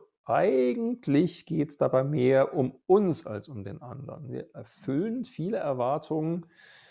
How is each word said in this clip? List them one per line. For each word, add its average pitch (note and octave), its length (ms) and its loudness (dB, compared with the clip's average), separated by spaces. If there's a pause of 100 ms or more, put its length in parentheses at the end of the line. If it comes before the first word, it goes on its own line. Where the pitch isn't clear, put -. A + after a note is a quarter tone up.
(240)
eigentlich A#3 1200 2
geht's D#3 300 -2
dabei C3 280 2
mehr C3+ 500 2
um C3 320 -2
uns F#3 400 4
als G#2+ 220 -8
um A2 160 -10
den G2 180 -12
anderen. B2 460 -14
Wir B2+ 260 -10
erfüllen F3 680 -4
viele F#3 320 -6
Erwartungen D#3 920 -2 (440)